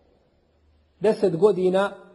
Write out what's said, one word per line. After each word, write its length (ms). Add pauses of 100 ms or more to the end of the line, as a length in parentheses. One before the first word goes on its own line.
(1000)
Deset 360
godina, 560 (220)